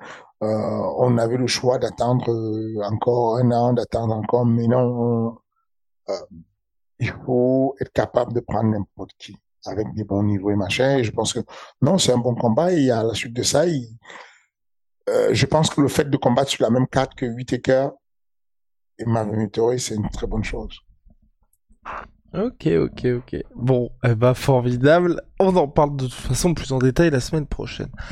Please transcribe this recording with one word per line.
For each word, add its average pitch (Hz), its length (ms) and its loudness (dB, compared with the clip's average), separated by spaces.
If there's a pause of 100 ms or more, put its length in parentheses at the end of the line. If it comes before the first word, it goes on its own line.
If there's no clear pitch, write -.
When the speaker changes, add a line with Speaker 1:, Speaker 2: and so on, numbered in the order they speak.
(440)
Speaker 1:
euh, 107 40 -2 (500)
on 123 200 4
avait 113 200 0
le 127 100 0
choix 127 300 0
d'attendre, 120 540 0
euh, 110 520 -4
encore 113 540 0
un 123 140 4
an, 120 220 2
d'attendre 113 420 -2
encore, 120 300 0
mais 117 220 2
non, 120 720 0 (720)
euh, 98 40 -6 (840)
il 113 120 -4 (140)
faut 131 560 2
être - 100 -6
capable 117 420 0
de 120 60 -2
prendre 110 300 0
n'importe 101 480 -6
qui - 180 -20 (300)
avec 98 280 -6
des 107 100 -4
bons 101 200 -2
niveaux 101 280 0
et 101 40 0
machin. 127 420 2
Et 123 60 2
je 107 80 -2
pense 113 220 -4
que 113 60 -6 (420)
non, 160 160 4
c'est - 160 4
un 120 40 2
bon 120 180 0
combat. 120 360 2
Et 139 200 4
à 110 120 0
la 117 100 0
suite 117 200 -8
de 120 100 -4
ça, 143 220 2
il, 123 320 -4 (1120)
euh, 107 240 2
je 127 120 2
pense 156 240 2
que - 120 0
le 139 60 4
fait 143 220 0
de 131 80 2
combattre 135 340 2
sur - 120 -2
la 110 60 4
même 127 180 2
carte - 280 -2
que 131 100 -6
Whittaker 127 640 0 (1120)
et 113 60 -12
Marvin 110 320 -2
Vettori, 113 420 0
c'est 113 160 -6
une 107 140 -4
très - 180 -6
bonne 107 160 -4
chose. 113 360 -10 (1600)
Speaker 2:
Ok, 220 300 -6
ok, 160 400 0 (120)
ok. - 260 -10 (100)
Bon, 123 380 0 (120)
eh 117 120 2
ben, 123 180 4
formidable. 135 880 2 (180)
On 190 160 4
en 160 120 4
parle 147 280 2
de 131 100 -4
toute 123 100 -8
façon 147 400 0
plus - 160 -6
en 131 80 0
détail 131 320 4
la 135 80 2
semaine 156 260 -4
prochaine. - 460 -10 (200)